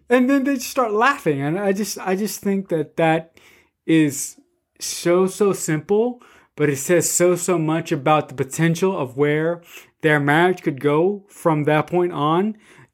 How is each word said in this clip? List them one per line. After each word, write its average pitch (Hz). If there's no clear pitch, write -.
and 247
then 277
they 277
just 254
start 233
laughing. 214
And 151
I 202
just, 202
I 190
just 202
think 196
that 156
that 165
is 156
so, 180
so 190
simple, 208
but 151
it 139
says 170
so, 175
so 175
much 160
about 151
the 131
potential 165
of 120
where 156
their 156
marriage 165
could 139
go 165
from 151
that 151
point 175
on, 165